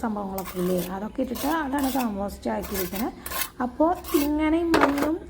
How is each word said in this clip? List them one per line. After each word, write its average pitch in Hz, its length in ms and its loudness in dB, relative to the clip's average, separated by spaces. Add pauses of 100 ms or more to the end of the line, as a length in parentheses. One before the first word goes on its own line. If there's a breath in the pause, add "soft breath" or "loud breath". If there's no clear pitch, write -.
സംഭവങ്ങളൊക്കെ 190 580 -4
ഇല്ലേ, 180 160 2 (160)
അതൊക്കെ 208 300 -6
ഇട്ടിട്ട് 254 240 -2 (160)
അതാണ് 269 240 0 (100)
കമ്പോസ്റ്റ് 202 560 -2
ആക്കിയിരിക്കുന്നത്. 196 580 -4 (540 loud breath)
അപ്പോൾ 302 240 4 (320)
ഇങ്ങനെ 302 420 4
ഈ - 20 2 (100)
മണ്ണും 285 400 4 (140)